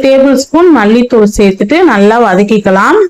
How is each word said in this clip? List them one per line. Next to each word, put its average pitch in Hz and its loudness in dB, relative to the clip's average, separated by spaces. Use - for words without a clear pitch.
டேபிள் 269 2
ஸ்பூன் 339 2
மல்லித்தூள் 226 0
சேர்த்துட்டு 208 -2
நல்லா 208 0
வதக்கிக்கலாம். 208 0